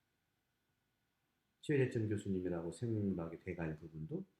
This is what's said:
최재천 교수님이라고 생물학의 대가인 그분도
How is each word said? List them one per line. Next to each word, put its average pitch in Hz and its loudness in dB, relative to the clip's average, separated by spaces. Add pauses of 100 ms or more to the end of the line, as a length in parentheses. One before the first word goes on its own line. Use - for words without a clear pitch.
(1600)
최재천 123 4
교수님이라고 90 0
생물학의 95 0
대가인 82 -4
그분도 80 -8 (160)